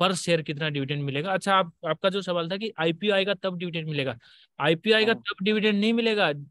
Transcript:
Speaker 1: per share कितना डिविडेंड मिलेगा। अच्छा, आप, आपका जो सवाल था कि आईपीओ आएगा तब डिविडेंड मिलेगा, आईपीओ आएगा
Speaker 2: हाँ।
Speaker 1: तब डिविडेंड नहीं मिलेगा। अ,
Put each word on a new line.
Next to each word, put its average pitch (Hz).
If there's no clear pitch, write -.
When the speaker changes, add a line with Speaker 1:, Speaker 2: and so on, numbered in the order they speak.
Speaker 1:
per 190
share 170
कितना 156
डिविडेंड 143
मिलेगा। 147
अच्छा, 190
आप, 185
आपका 160
जो 190
सवाल 175
था 196
कि 214
आईपीओ 165
आएगा 196
तब 185
डिविडेंड 165
मिलेगा, 135
आईपीओ 165
आएगा 220
Speaker 2:
हाँ। 226
Speaker 1:
तब -
डिविडेंड 214
नहीं 220
मिलेगा। 220
अ, 151